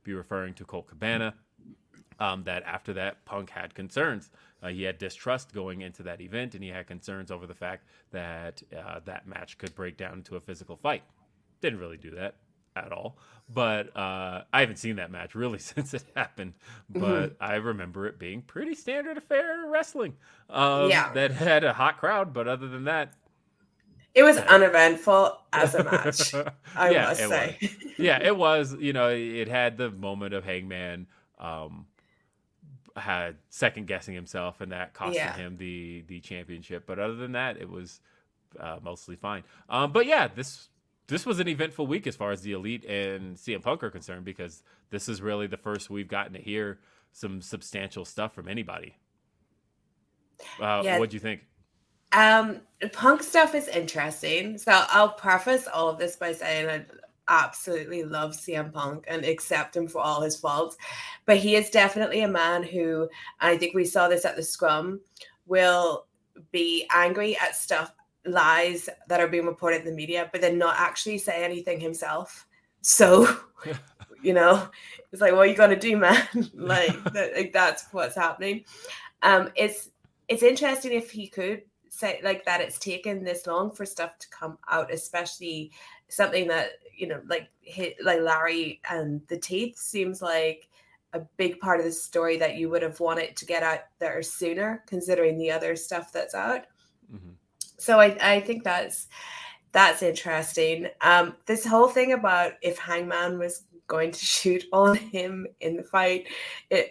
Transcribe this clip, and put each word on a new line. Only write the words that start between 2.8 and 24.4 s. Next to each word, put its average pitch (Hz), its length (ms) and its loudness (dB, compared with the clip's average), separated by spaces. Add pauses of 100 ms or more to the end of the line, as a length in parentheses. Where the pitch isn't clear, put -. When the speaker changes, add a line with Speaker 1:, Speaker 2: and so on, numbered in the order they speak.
Speaker 1:
that 95 320 -10
Punk 101 240 -12
had 90 240 -14
concerns. 113 560 -8 (340)
Uh, 90 40 -12
he 90 160 -10
had 95 160 -8
distrust 127 540 -8
going 92 280 -12
into 92 220 -18
that 87 180 -14
event, 113 320 -12
and 95 100 -16
he 92 60 -14
had 90 160 -14
concerns 92 460 -16
over 90 160 -14
the 87 80 -20
fact 90 280 -12 (280)
that, 85 500 -14 (160)
uh, 85 280 -16
that 92 220 -18
match 90 300 -18
could 87 160 -16
break 90 240 -14
down 92 220 -14
into 92 160 -18
a 90 40 -12
physical 90 360 -18
fight. 143 260 -4 (600)
Didn't 120 180 -6
really 85 180 -14
do 80 140 -20
that 90 240 -12 (400)
at 92 160 -12
all. - 260 -12 (340)
But, 110 460 -2
uh, 95 460 -8 (100)
I 135 60 4
haven't 113 180 0
seen 113 200 -8
that 87 120 -10
match 90 240 -16
really 117 260 -6
<laughs> - 140 -16
since 139 220 -8
it 120 80 -10 (120)
happened. 98 380 -8 (340)
But - 140 -8 (380)
Speaker 2:
Mm-hmm. - 40 -8
Speaker 1:
I 104 120 -4
remember 98 500 -8
it - 140 -10
being 95 240 -12
pretty 311 320 -10
standard 285 420 -8
affair 320 500 -4
wrestling, 302 480 -4 (320)
um, 143 440 2
Speaker 2:
Yeah. - 220 2
Speaker 1:
that 135 180 0
had 156 320 2
a 131 100 2
hot 139 240 2
crowd. 196 340 -2
But 120 160 -4
other 131 200 -6
than 127 160 -10
that, 147 300 -4 (1000)
Speaker 2:
It 254 80 10
was 302 160 10
Speaker 1:
uh, 233 100 0